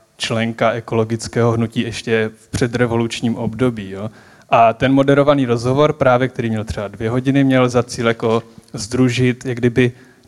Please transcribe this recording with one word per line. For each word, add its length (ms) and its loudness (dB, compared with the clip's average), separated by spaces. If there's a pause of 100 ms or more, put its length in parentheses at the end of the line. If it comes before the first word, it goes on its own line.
(160)
členka 560 -2
ekologického 800 -2
hnutí 280 -2
ještě 500 -2 (100)
v 80 -20
předrevolučním 880 -2
období, 540 -4
jo. 200 -10 (400)
A 220 6
ten 200 0
moderovaný 540 4
rozhovor, 460 2
právě 360 2
který 200 -6
měl 160 -4
třeba 240 -8
dvě 220 -6
hodiny, 340 2
měl 240 4
za 140 0
cíl 260 -2
jako 340 0 (300)
sdružit 720 -2
jak 120 -6
kdyby 340 2 (360)